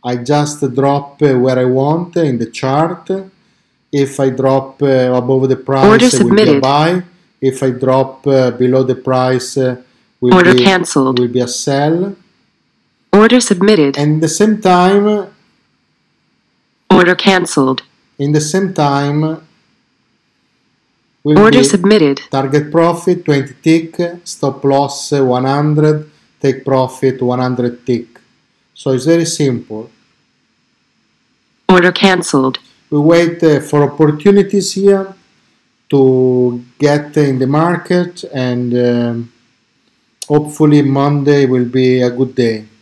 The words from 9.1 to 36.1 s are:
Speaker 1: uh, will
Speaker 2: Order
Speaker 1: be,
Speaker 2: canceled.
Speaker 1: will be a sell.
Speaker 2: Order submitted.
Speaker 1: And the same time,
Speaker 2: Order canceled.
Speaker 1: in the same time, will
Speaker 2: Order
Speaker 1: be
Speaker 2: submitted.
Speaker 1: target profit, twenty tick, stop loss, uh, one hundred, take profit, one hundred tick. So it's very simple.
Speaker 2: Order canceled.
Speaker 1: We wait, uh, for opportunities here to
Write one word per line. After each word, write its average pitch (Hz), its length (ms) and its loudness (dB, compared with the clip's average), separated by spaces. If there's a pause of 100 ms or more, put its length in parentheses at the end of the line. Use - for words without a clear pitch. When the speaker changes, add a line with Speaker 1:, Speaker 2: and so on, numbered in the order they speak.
Speaker 1:
uh, 127 240 -4 (400)
will 123 140 4
Speaker 2:
Order 175 180 4
Speaker 1:
be, 123 100 4
Speaker 2:
canceled. 143 540 0
Speaker 1:
will 123 100 0
be 120 120 -4
a 120 80 -4
sell. 156 680 -4 (960)
Speaker 2:
Order 226 280 4
submitted. 180 580 0
Speaker 1:
And 151 240 0
the 160 80 -2
same 214 320 0
time, 196 720 2 (1600)
Speaker 2:
Order 175 240 2
canceled. 170 680 -2 (380)
Speaker 1:
in 143 120 -2
the 151 100 2
same 185 340 -4
time, 147 680 -2 (1800)
will 151 160 2
Speaker 2:
Order 226 180 6
Speaker 1:
be 254 60 4
Speaker 2:
submitted. 180 680 2
Speaker 1:
target 143 420 -2
profit, 175 540 0
twenty 139 380 -2
tick, 165 340 0 (260)
stop - 400 -6
loss, 139 480 -2
uh, 139 140 0
one 127 200 0
hundred, 151 680 0 (280)
take 135 240 -2
profit, 131 600 -2
one 123 160 -2
hundred 123 480 -4
tick. - 320 -6 (560)
So - 160 -4
it's 127 140 -2
very 165 200 2
simple. 120 640 -6 (1800)
Speaker 2:
Order 180 240 4
canceled. 160 680 0 (320)
Speaker 1:
We 147 80 0
wait, 170 440 2
uh, 151 160 4
for 147 320 0
opportunities 190 840 0
here 196 400 0 (760)
to 127 760 2 (140)